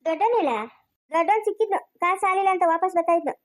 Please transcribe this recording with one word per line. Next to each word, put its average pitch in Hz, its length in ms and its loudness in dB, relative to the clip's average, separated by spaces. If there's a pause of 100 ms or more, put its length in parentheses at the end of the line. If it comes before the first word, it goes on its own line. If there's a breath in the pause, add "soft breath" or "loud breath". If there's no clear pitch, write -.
ದೊಡ್ಡವನಿಲ್ಲ, 349 460 0 (600)
ದೊಡ್ಡವನ್ 370 340 2
ಸಿಕ್ಕಿದ್ನು, 415 320 -2 (220)
ಕಾಸು 370 240 0
ಸಾಲಿಲ್ಲ 381 300 2
ಅಂತ 359 180 0
ವಾಪಸ್ 349 260 -2
ಬರ್ತಾ 339 200 0
ಇದ್ನು. 302 160 -4 (100)